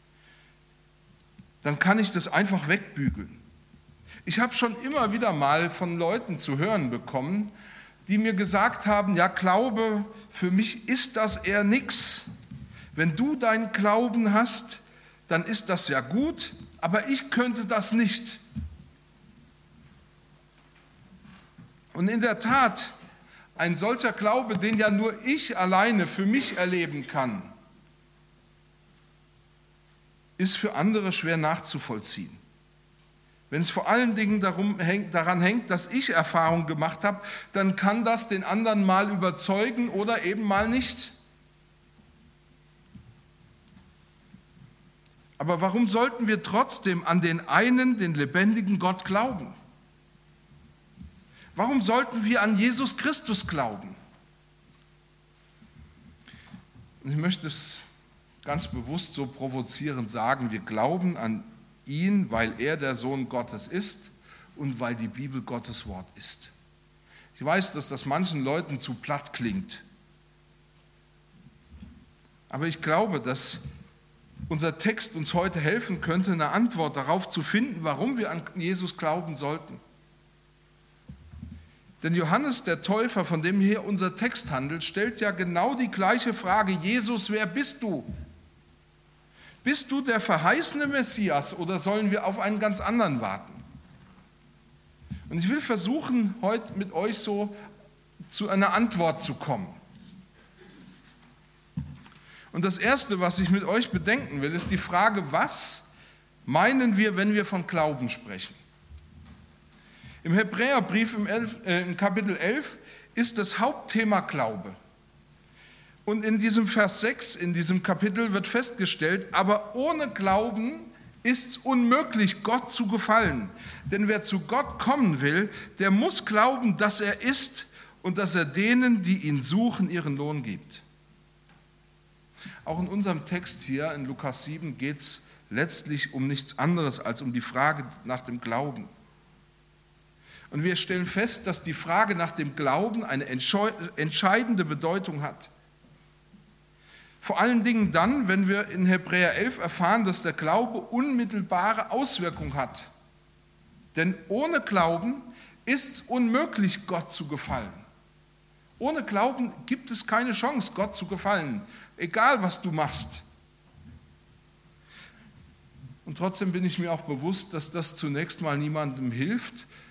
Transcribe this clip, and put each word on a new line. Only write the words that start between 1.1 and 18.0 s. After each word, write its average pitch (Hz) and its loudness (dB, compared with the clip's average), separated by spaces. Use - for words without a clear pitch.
Dann 147 0
kann 202 4
ich 202 2
das - -2
einfach 180 2
wegbügeln. 143 -2
Ich 175 0
habe 247 0
schon 226 2
immer 262 0
wieder 220 0
mal 151 4
von 170 -4
Leuten 175 -2
zu 139 0
hören 175 2
bekommen, 147 -4
die 202 2
mir 220 2
gesagt 202 0
haben, 202 4
„Ja, 170 6
Glaube, 208 2
für 180 -2
mich 220 2
ist - 2
das 220 2
eher 202 0
nix. - 2
Wenn 160 2
du 285 0
deinen 226 2
Glauben 214 2
hast, - 2
dann 165 0
ist 214 2
das 175 0
ja 135 0
gut, 240 -2
aber 175 0
ich 269 -2
könnte 240 0
das 214 0
nicht.“ - 2